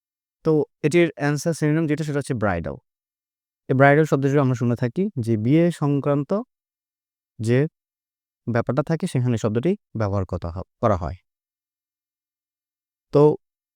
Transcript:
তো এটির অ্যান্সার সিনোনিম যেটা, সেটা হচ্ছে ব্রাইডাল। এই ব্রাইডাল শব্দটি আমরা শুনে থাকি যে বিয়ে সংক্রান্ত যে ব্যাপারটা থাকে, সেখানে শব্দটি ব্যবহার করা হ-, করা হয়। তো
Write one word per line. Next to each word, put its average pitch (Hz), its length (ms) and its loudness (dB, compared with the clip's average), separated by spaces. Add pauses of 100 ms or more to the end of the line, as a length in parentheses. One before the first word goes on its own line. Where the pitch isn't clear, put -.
(440)
তো 156 200 2 (180)
এটির 165 340 2
অ্যান্সার 147 380 -2
সিনোনিম 156 320 0
যেটা, 147 180 -2
সেটা 143 140 -4
হচ্ছে 139 160 -6
ব্রাইডাল। 87 420 -2 (920)
এই 135 60 0
ব্রাইডাল 143 300 6
শব্দটি 139 340 0
আমরা 131 160 2
শুনে 120 220 -2
থাকি 131 280 -2 (140)
যে 113 180 0
বিয়ে 151 340 2
সংক্রান্ত 143 600 -2 (1080)
যে 123 280 0 (800)
ব্যাপারটা 120 360 -2
থাকে, 165 240 -4
সেখানে 123 320 0
শব্দটি 117 380 -2 (200)
ব্যবহার 101 280 -2
করা 87 260 -8
হ-, 87 180 -12 (120)
করা 107 160 2
হয়। 85 180 -6 (2000)
তো 147 240 6 (400)